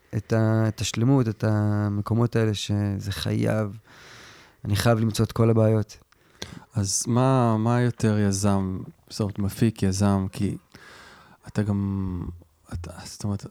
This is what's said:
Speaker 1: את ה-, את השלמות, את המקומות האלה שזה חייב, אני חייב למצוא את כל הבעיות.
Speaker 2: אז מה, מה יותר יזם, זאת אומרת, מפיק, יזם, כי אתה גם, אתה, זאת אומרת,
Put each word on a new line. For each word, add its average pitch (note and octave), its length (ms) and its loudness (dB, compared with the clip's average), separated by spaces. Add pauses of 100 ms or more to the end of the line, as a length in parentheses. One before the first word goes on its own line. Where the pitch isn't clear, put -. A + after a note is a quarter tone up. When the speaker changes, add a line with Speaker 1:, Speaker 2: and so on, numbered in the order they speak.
(160)
Speaker 1:
את G#2+ 180 -4
ה-, A2 340 2
את - 140 -4
השלמות, A#2+ 460 2
את G#2+ 200 -4
המקומות G#2 880 0
האלה A2 180 2
שזה G2+ 580 -2
חייב, A2 680 -2 (880)
אני G2+ 100 0
חייב A#2 240 4
למצוא A2 260 0
את - 60 -4
כל A2+ 180 4
הבעיות. A2 480 2 (800)
Speaker 2:
אז G2 320 0
מה, B2 500 2
מה A#2 240 2
יותר A2+ 380 0
יזם, G2 600 0 (300)
זאת - 100 -8
אומרת, G#2 200 -4
מפיק, G#2 440 0
יזם, G2 480 2
כי - 260 -4 (920)
אתה - 160 -4
גם, G2 580 -2 (520)
אתה, E2+ 180 -10 (140)
זאת - 180 -14
אומרת, G2+ 280 -6